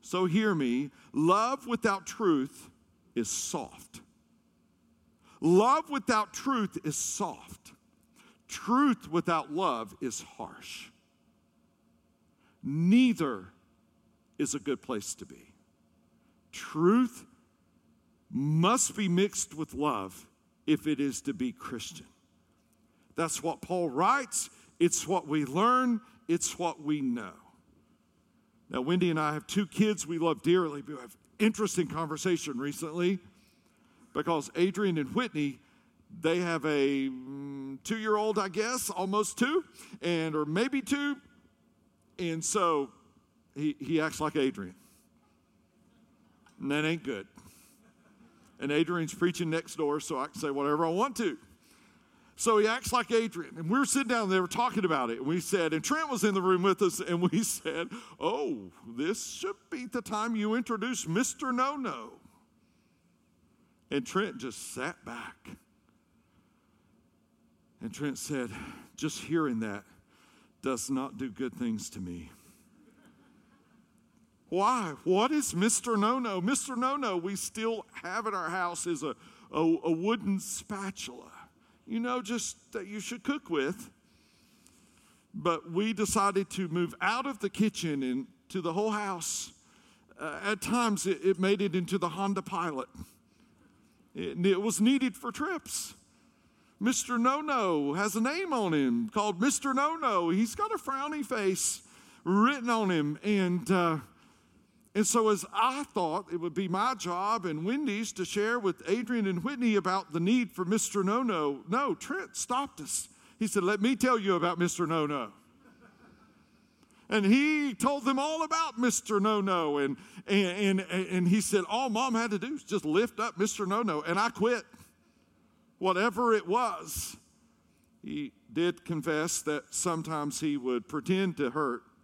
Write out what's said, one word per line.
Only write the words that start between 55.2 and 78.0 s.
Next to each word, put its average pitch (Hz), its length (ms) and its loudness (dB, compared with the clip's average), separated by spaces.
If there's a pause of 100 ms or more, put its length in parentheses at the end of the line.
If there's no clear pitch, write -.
we 165 140 0
said, 165 320 0
and 156 100 -2
Trent 311 260 0
was 240 140 -2
in 208 100 4
the 190 80 0
room 180 220 4
with 190 180 2
us, 185 200 0
and 175 200 -2
we 180 220 2
<laughs> - 0 -
said, 165 460 -4 (280)
"Oh, 131 540 -4 (240)
this 160 300 -4
should - 320 -8 (120)
be 254 180 -8
the 240 140 -6
time 220 360 -4
you 214 180 0
introduce 233 500 -4
Mister 254 460 -2
No-No." 247 600 -4 (1800)
And 139 140 0
Trent - 320 -4
just - 360 -12
sat 131 300 -8
back. - 460 -14 (2250)
And 110 120 -10
Trent 139 240 -6
said, 127 340 -6 (440)
"Just - 240 -6
hearing 143 400 -2
that 104 240 -6 (800)
does 127 280 -4
not 131 280 -4
do 131 120 -6
good 117 260 -6
things 113 340 -4
to 107 100 -12
me." 87 320 -10 (2250)
Why? 196 560 2
What 202 280 4
is 302 220 0
Mister 220 440 2
No-No? 220 420 2
Mister 247 380 0
No-No 254 400 0
we 185 180 -4
still 226 500 -4 (160)